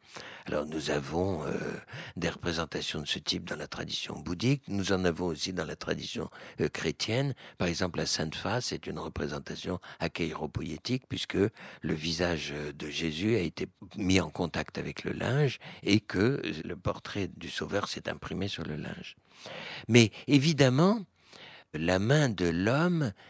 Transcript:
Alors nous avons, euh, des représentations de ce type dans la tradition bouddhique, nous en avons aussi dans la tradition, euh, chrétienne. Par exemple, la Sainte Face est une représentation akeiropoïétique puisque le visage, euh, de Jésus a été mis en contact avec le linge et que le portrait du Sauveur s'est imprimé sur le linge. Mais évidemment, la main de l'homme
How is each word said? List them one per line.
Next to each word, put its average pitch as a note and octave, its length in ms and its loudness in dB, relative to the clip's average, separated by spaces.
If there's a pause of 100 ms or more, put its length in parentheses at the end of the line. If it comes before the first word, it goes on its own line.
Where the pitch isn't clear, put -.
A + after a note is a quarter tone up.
(460)
Alors D2+ 200 -2
nous D2+ 240 -4
avons, D2+ 560 0
euh, - 80 -2 (640)
des E2+ 100 0
représentations D#2+ 720 -2
de D2 80 -6
ce - 120 -2
type F2 260 -4
dans - 100 -6
la - 120 -8
tradition - 520 -6
bouddhique, G2 480 2
nous G2 240 0
en F#2 140 4
avons F2 220 2
aussi E2+ 260 -2
dans F2+ 100 -2
la D#2 140 -8
tradition, - 520 -4 (300)
euh, D#2 80 2
chrétienne. A#2+ 680 -2 (220)
Par F2+ 120 2
exemple, E2+ 300 0
la D#2+ 60 0
Sainte D#2 300 -2
Face A#2 380 -2
est D#2 120 -6
une D#2+ 140 -6
représentation D#2 800 -6 (220)
akeiropoïétique D#2+ 1080 -4
puisque - 300 -4
le - 560 0
visage, D#2+ 600 0
euh, D2 200 -8
de D2+ 160 -8
Jésus E2+ 480 0
a - 20 2
été E2+ 300 -4 (260)
mis F#2 240 4
en E2 100 2
contact - 480 -4
avec D2+ 280 -6
le - 80 -2
linge C3 440 2 (260)
et G2+ 180 4
que A#2 400 2 (240)
le F2+ 100 -6
portrait - 640 -4
du E2 120 -10
Sauveur F#2+ 380 -2
s'est - 220 -8
imprimé F2+ 400 -4
sur E2+ 160 -6
le D2+ 100 -6
linge. - 400 -10 (720)
Mais A2+ 240 10 (160)
évidemment, D3 800 6 (680)
la F2+ 240 2
main C3+ 300 6
de F2 220 2
l'homme C3+ 640 2 (160)